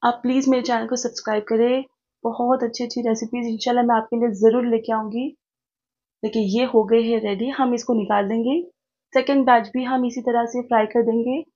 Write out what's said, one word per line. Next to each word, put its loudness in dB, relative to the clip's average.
आप 0
please 0
मेरे 2
channel -2
को -4
subscribe -4
करें, 2
बहुत 0
अच्छी -4
अच्छी -6
recipes -2
इंशाल्लाह 0
मैं 4
आपके -2
लिए 2
ज़रूर 4
लेके -2
आऊँगी। -4
देखिए, -2
ये 2
हो 4
गए 4
हैं 0
ready, -2
हम 0
इसको -2
निकाल 0
देंगे। -2
Second 2
batch 4
भी -6
हम -2
इसी -6
तरह 0
से -6
fry 2
कर 0
देंगे। -2